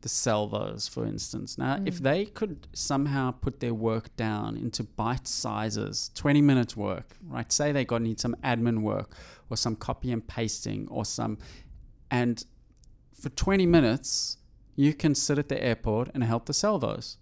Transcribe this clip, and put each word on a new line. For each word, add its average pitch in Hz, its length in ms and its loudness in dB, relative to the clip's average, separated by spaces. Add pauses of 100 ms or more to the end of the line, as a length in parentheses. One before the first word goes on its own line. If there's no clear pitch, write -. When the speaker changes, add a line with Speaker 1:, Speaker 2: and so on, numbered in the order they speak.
Speaker 1:
the - 80 -6
Salvos, 107 760 0
for 113 180 -4
instance. 107 540 -6
Now, 131 260 -2
if 180 140 -4
Speaker 2:
Mm. 143 40 -6
Speaker 1:
they 160 220 2
could - 480 -8
somehow 139 560 0
put 127 300 -4
their 117 160 -2
work 110 420 -2
down 110 400 -2
into 113 260 -4
bite 117 440 -4
sizes, 107 880 -4
twenty 147 260 6
minute 131 340 6
work, 101 480 -4
right? 131 280 -6
Say 147 200 2
they 135 140 2
got, 117 160 0
need 113 180 -2
some 120 240 0
admin 117 380 2
work 104 340 -2 (320)
or 113 100 -4
some 113 180 0
copy - 360 -4
and 113 140 -2
pasting 104 600 -4
or - 180 -4
some, 110 320 -4 (720)
and 120 340 0 (680)
for - 160 -10
twenty 190 380 4
minutes, 139 680 4 (380)
you 143 200 6
can 151 180 4
sit 143 240 2
at 147 120 -2
the - 140 -2
airport 113 520 0
and 127 80 0
help 117 240 0
the 151 60 -4
Salvos. 131 680 0